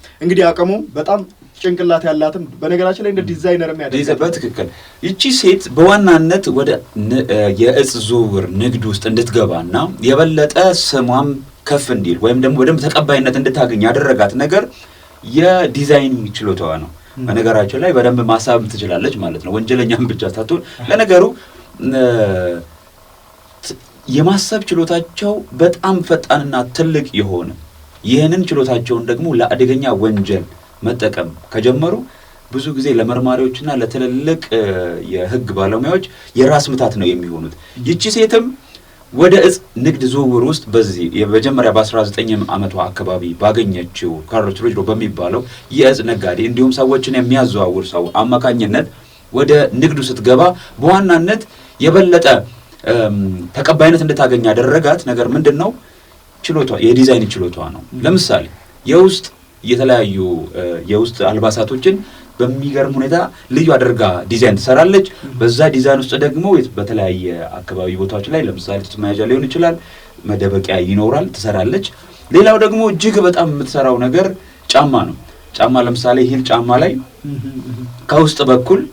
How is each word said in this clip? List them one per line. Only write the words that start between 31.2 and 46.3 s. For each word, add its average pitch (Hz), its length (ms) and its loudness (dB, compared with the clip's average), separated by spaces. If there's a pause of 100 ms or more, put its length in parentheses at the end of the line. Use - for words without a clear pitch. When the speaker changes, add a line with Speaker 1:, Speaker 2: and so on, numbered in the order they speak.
Speaker 2:
ከጀመሩ 135 480 0 (560)
ብዙ 131 220 -8
ጊዜ 135 220 -4
ለመርማሪዎችና 127 840 -2
ለትልልቅ፣ 127 640 -2 (120)
እ፣ 113 120 0 (420)
የህግ 92 460 -4
ባለሙያዎች 110 520 -2 (320)
የራስ 139 300 4
ምታት 131 300 -2
ነው 95 100 -2
የሚሆኑት። 85 480 -6 (300)
ይቺ 170 260 -2
ሴትም 226 360 2 (680)
ወደ 175 260 6
እጽ 185 160 6 (220)
ንግድ 131 300 0
ዝውውር 127 380 0
ውስጥ 151 240 -2
በዚህ 98 440 0
የመጀመሪያ 113 580 2
በአስራ 107 340 0
ዘጠኝ 113 240 -6 (200)
ዓመቷ 98 320 -6
አካባቢ 92 420 -6 (120)
ባገኘችው 95 800 -2 (120)
ካርሎስ 104 300 -4
ትሩጆሎ 107 300 -2
በሚባለው 104 580 -4 (280)
የእጽ 151 320 4
ነጋዴ 98 400 -4